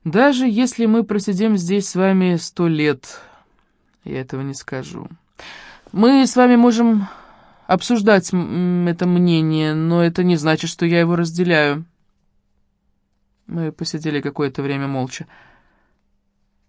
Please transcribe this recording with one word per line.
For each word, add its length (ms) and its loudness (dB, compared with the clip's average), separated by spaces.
«Даже 440 2
если 380 0
мы 180 4
просидим 540 0
здесь 320 -2
с 60 -8
вами 420 2
сто 300 -4
лет, 520 -2
я 180 -10
этого 200 -10
не 140 -8
скажу. 520 -12
Мы 340 4
с 100 -2
вами 200 6
можем 520 4
обсуждать, 680 2
м, 540 -2
это 180 -2
мнение, 680 2
но 300 0
это 200 0
не 140 2
значит, 320 -2
что 160 -4
я 140 2
его 160 2
разделяю». 680 0
Мы 260 -8
посидели 500 -6
какое-то 420 -6
время 240 -6
молча. 400 -8